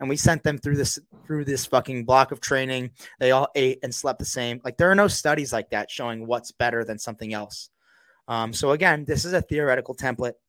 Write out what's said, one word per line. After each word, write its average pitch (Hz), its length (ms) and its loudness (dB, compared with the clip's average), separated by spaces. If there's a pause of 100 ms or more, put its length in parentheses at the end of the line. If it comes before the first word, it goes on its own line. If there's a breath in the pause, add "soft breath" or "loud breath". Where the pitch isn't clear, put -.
and 131 80 -4
we 143 80 -2
sent 165 260 2
them 147 140 0
through 143 200 -2
this, - 220 -2 (280)
through 151 180 -4
this 135 220 -4
fucking 123 400 0
block 131 260 6
of 135 80 -8
training. 131 500 -2 (300 loud breath)
They 127 120 6
all 135 220 4
ate 131 280 2
and 127 120 -6
slept - 260 -4
the - 40 -8
same." 120 400 -4
Like, 123 140 -6
there 175 120 6
are 190 40 6
no 202 140 6
studies 147 440 -2
like 113 180 -4
that 107 200 -4
showing 113 360 -8
what's 120 260 -4
better 117 320 0
than 107 140 -6
something 107 360 -10
else. 104 340 -12 (580 soft breath)
Um, 113 280 -2
so 139 160 0
again, 156 340 2
this 143 220 -2
is 180 80 -2
a 165 80 2
theoretical 131 520 0
template, 123 400 -4 (140)